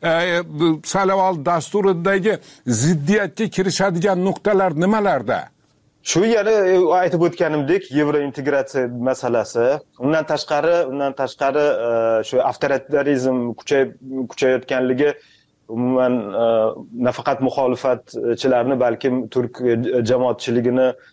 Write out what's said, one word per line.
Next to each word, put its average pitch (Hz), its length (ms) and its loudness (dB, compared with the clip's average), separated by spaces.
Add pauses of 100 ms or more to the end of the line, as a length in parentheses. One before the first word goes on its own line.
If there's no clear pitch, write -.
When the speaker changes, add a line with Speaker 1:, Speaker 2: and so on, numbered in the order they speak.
Speaker 1:
e, 170 80 0 (760)
saylovoldi 190 600 0
dasturidagi 190 960 0 (280)
ziddiyatga 165 840 0
kirishadigan 185 760 0
nuqtalar 190 560 0
nimalarda? 170 600 0 (640)
Speaker 2:
Shu 175 220 0
yana, 220 260 2
e, 190 260 4 (280)
aytib 175 160 0
o'tganimdek, 165 720 0
yevrointegratsiya 143 960 0
masalasi. 120 760 -2 (320)
Undan 147 260 0
tashqari, 151 520 0 (160)
undan 139 200 -2
tashqari, 135 540 -2 (220)
e, - 20 0 (340)
shu - 120 -4 (140)
avtoritarizm 131 1040 0
kuchayib, 135 380 0 (380)
kuchayotganligi 131 840 0 (560)
umuman, 123 460 0 (280)
e, - 20 2 (640)
nafaqat 131 400 -2
muxolifatchilarni, 123 1300 -2
balkim 123 480 -2
turk, 123 320 -4
e, 123 500 0
jamoatchiligini 123 760 0 (260)